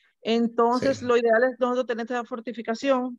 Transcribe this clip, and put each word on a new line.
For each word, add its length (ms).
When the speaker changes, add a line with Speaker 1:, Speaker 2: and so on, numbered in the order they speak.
Speaker 1:
Entonces, 760
Speaker 2:
Sí. 60
Speaker 1:
lo 140
ideal 260
es 160
nosotros 260
tener 180
esta 200
fortificación 960